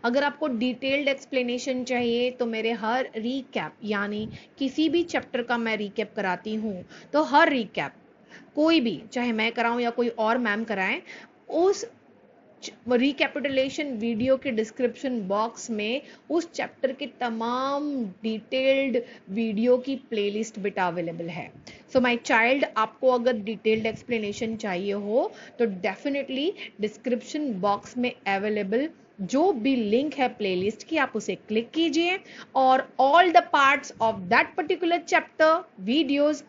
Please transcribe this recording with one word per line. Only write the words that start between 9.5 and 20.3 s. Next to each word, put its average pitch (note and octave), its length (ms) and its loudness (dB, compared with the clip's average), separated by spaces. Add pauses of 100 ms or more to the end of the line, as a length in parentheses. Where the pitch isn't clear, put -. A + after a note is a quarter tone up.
कराऊँ A#3 280 0
या A#3 100 0
कोई A#3+ 180 -2
और A3+ 300 0
मैम A3 260 0
कराएं, G#3+ 360 -2 (480)
उस F4+ 360 2 (760)
च-, - 100 -12 (160)
रिकैपिटुलेशन C4+ 1080 0
वीडियो A#3 380 0
के C4+ 140 -6
डिस्क्रिप्शन A#3 760 -2
बॉक्स A3 420 -4
में A3 320 -4 (280)
उस E4 220 -2
चैप्टर - 400 -4
के C#4 140 -8 (140)
तमाम B3+ 720 -4 (300)
डिटेल्ड C4 800 0 (280)
वीडियो A3+ 480 2
की C4 180 -4 (140)
प्लेलिस्ट G#3 480 -4